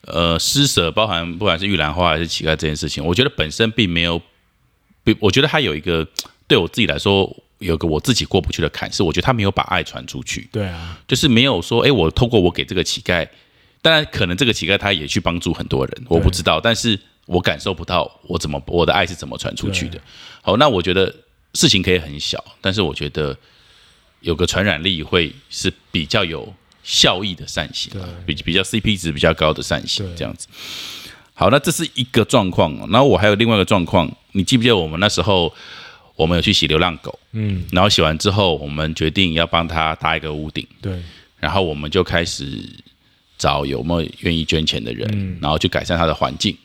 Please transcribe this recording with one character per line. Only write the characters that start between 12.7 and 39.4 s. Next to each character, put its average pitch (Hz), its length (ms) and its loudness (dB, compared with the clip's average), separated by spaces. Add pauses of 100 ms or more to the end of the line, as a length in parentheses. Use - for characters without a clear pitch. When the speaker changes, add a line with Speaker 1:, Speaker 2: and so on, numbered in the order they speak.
Speaker 1:
个 87 80 2
乞 - 200 -4
丐， 85 260 0 (520)
当 160 140 4
然 151 160 2
可 98 160 0
能 87 100 -2
这 131 80 0
个 117 80 4
乞 - 140 -4
丐 98 100 2
他 101 160 0
也 76 140 -4
去 92 140 -2
帮 87 180 0
助 85 160 -2
很 - 140 -6
多 65 180 0
人， - 80 -10
Speaker 2:
对。 - 140 -16
Speaker 1:
我 82 100 4
不 92 100 4
知 85 140 0
道， 80 180 2
但 117 140 2
是 110 240 0 (280)
我 87 140 0
感 78 180 -2
受 98 140 -4
不 82 120 -6
到 - 400 -2
我 87 120 -6
怎 78 140 -4
么， 71 160 -4
我 85 180 2
的 80 80 4
爱 92 140 4
是 87 80 -8
怎 - 140 -12
么 60 100 -12
传 - 160 -8
出 101 160 -4
去 90 160 -4
的。 85 60 -10
Speaker 2:
对。 85 80 -12 (420)
Speaker 1:
好， 95 140 2
那 147 120 4
我 95 140 2
觉 90 100 0
得 92 220 0 (400)
事 - 140 2
情 95 120 4
可 92 120 2
以 90 60 4
很 76 200 -8
小， - 260 -8 (160)
但 95 140 -2
是 107 80 0
我 73 100 0
觉 73 180 -6
得 73 260 -4 (840)
有 85 140 -2
个 90 100 0
传 90 200 0
染 80 180 0
力 85 220 -2
会 87 280 0 (160)
是 - 240 -4 (200)
比 82 120 -2
较 104 200 0
有 80 280 -8 (300)
效 101 400 0
益 98 100 -4
的 - 140 -12
善 76 260 -6
行 - 280 -10
啊， 90 80 -10 (180)
Speaker 2:
对。 78 80 -4
Speaker 1:
比， - 80 -8
比 82 100 -4
较 95 120 2
C 113 160 -4
P 107 160 0
值 85 160 -4
比 73 80 -6
较 82 120 4
高 78 220 2
的 69 80 -6
善 80 240 -4
行， 101 180 -4
Speaker 2:
对。 87 120 -12
Speaker 1:
这 78 80 -8
样 52 100 -10
子。 - 140 -16 (840)
好， 90 140 2
那 139 120 4
这 180 100 -2
是 160 240 -4
一 127 160 -6
个 110 140 4
状 98 260 2
况 98 240 2
哦。 50 160 -10
然 113 100 6
后 143 60 6
我 104 100 6
还 107 120 4
有 104 80 4
另 113 120 2
外 117 60 4
一 101 40 4
个 92 60 4
状 90 200 2
况， 82 260 2 (220)
你 95 100 0
记 127 140 2
不 113 80 2
记 123 40 4
得 113 80 6
我 82 120 0
们 80 100 -6
那 101 100 2
时 - 140 0
候， 90 320 2 (640)
我 80 100 2
们 87 80 2
有 82 80 2
去 107 100 2
洗 82 140 2
流 78 120 2
浪 85 200 0
狗？ - 180 -12 (140)
Speaker 2:
嗯。 101 400 -4
Speaker 1:
然 90 120 2
后 107 60 6
洗 92 140 4
完 78 160 2
之 101 140 0
后， 92 240 2
我 73 100 -8
们 78 300 -4
决 78 120 0
定 85 260 0
要 82 120 2